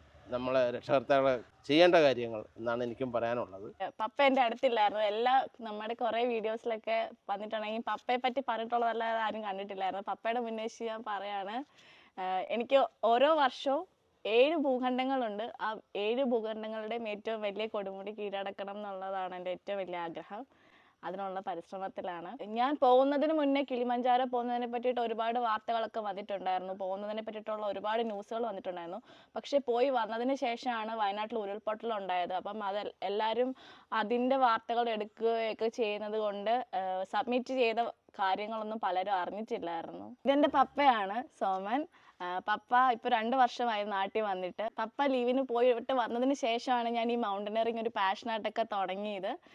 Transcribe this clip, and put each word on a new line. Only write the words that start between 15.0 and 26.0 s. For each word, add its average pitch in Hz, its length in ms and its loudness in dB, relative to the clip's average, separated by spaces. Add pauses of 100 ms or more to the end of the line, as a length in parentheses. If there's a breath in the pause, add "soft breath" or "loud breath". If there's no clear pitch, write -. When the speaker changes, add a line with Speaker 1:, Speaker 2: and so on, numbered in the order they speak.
Speaker 2:
ആ 214 140 -4 (200)
ഏഴ് 220 280 0
ഭൂഖണ്ഡങ്ങളുടെയും 220 840 -2
ഏറ്റവും 214 320 -6
വലിയ 208 240 -2
കൊടുമുടി 196 460 -6
കീഴടക്കണം 202 680 -6
എന്നുള്ളതാണ് 190 580 -6
എൻ്റെ 180 160 -6
ഏറ്റവും 196 260 -6
വലിയ 180 200 -4
ആഗ്രഹം. 175 480 -8 (580 soft breath)
അതിനുള്ള 190 360 -6
പരിശ്രമത്തിലാണ് 190 1040 -8
ഞാൻ. 240 380 0
പോകുന്നതിന് 269 520 6
മുന്നേ 285 380 2
കിളിമഞ്ചാരോ 247 540 2
പോകുന്നതിനെ 240 420 -2
പറ്റിയിട്ട് 247 340 -2
ഒരുപാട് 226 380 0
വാർത്തകളൊക്കെ 226 600 -2
വന്നിട്ടുണ്ടായിരുന്നു, 190 720 -4